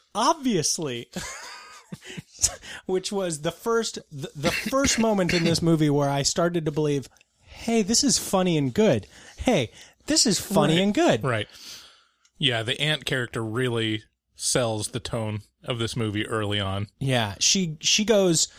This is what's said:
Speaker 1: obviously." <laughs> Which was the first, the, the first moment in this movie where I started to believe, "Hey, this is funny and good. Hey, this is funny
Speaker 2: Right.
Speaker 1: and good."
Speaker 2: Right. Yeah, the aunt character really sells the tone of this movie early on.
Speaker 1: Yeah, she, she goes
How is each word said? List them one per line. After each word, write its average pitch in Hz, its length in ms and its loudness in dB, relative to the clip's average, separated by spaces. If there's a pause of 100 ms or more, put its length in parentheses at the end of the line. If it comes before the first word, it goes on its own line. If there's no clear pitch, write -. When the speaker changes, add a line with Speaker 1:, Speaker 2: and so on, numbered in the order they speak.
(140)
Speaker 1:
obviously." 202 960 0
<laughs> - 1800 -10
Which 185 260 -4
was 180 300 -4
the 165 100 -4
first, 226 460 -4 (140)
the, 139 220 -12
the 147 160 -2
first 269 480 0
moment 208 360 2
in 170 100 2
this 170 180 2
movie 160 280 4
where 143 200 2
I 139 120 0
started 170 440 0
to 156 60 -4
believe, 147 360 -2 (320)
"Hey, - 420 -2
this 208 220 2
is 247 140 2
funny 185 400 2
and 135 160 0
good. 175 320 4 (320)
Hey, 165 320 0 (360)
this 302 200 2
is 196 140 2
funny 156 340 4
Speaker 2:
Right. 175 80 4
Speaker 1:
and 202 120 2
good." 233 300 4
Speaker 2:
Right. 117 220 0 (920)
Yeah, 123 260 0
the 127 160 -4
aunt 151 240 -2
character 123 400 -4
really 113 580 -2 (320)
sells 113 540 -2
the 120 120 -8
tone 107 400 -6 (240)
of 127 140 -6
this 113 180 -4
movie 107 300 -2
early 104 340 -2
on. 98 280 -4 (100)
Speaker 1:
Yeah, 120 420 0
she, 175 400 0
she - 240 2
goes 190 440 4 (100)